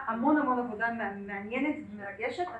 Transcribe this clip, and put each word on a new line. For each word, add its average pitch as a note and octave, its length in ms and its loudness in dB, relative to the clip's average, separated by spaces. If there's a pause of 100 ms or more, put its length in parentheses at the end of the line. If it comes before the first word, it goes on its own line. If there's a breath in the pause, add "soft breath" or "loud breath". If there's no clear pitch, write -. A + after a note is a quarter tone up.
המון B3 320 4
המון B3+ 220 4
עבודה A3+ 320 0
מע-, A3+ 200 -2 (160)
מעניינת A3 480 -2 (160)
ומרגשת. G#3 520 -4 (160)